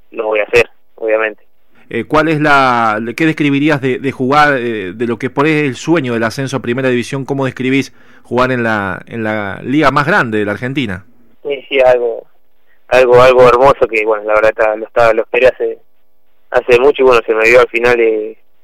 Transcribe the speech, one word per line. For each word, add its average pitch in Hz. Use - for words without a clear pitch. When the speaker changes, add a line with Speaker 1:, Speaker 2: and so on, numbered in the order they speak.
Speaker 1:
lo 113
voy 107
a 104
hacer, 117
obviamente. 110
Speaker 2:
Eh, 117
¿cuál 156
es 151
la, 127
qué 160
describirías 147
de, 127
de 131
jugar, 143
eh, 107
de 117
lo 117
que 127
por 139
ahí 156
es 151
el 131
sueño 151
del 113
ascenso 131
a 117
Primera 127
División? 123
¿Cómo 135
describís 131
jugar 123
en 120
la, 104
en 113
la 104
liga 135
más 139
grande 139
de 104
la 104
Argentina? 123
Speaker 1:
Sí, 143
sí, 139
algo, 123
algo, 123
algo 127
hermoso 127
que, 107
bueno, 107
la 107
verdad 110
está, 110
lo 110
está, 117
lo 110
esperé 123
hace, 117
hace 123
mucho 135
y, 131
bueno, 123
se 113
me 110
dio 120
al 120
final. 120
Eh, 110